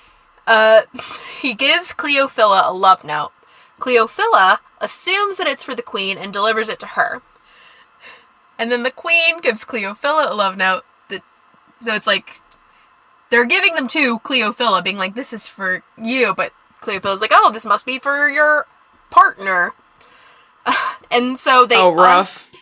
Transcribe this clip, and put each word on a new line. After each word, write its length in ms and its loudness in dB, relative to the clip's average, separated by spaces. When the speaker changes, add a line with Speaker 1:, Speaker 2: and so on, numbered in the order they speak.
Speaker 1:
Uh, 360 6
<laughs> 320 -16
he 140 -4
gives 360 2
Cleophila 760 0
a 40 -2
love 320 2
note. 280 -8
Cleophila 800 0
assumes 560 -2
that 100 -4
it's 160 -6
for 120 -10
the 80 -10
queen 340 -8
and 140 -12
delivers 380 -2
it 100 -8
to 80 -16
her. 340 -6
And 140 -6
then 120 -2
the 80 -4
queen 500 0
gives 240 -2
Cleophila 680 -2
a 20 -6
love 240 -2
note. 260 -2
That, 120 -10
so 120 -6
it's 140 -4
like, 340 -4
they're 160 2
giving 300 0
them 140 -4
to 300 -2
Cleophila, 640 -2
being 140 -6
like, 180 -6
"This 180 -8
is 160 -6
for 340 -8
you," 320 -2
but 180 -6
Cleophila's 400 -6
like, 120 -2
"Oh, 180 6
this 140 -8
must 200 -2
be 140 -6
for 300 -2
your 380 0
partner." 640 2
<laughs> 460 -6
And 280 0
so 260 6
they 120 2
Speaker 2:
Oh, 140 6
Speaker 1:
un- 60 0
Speaker 2:
rough. 540 2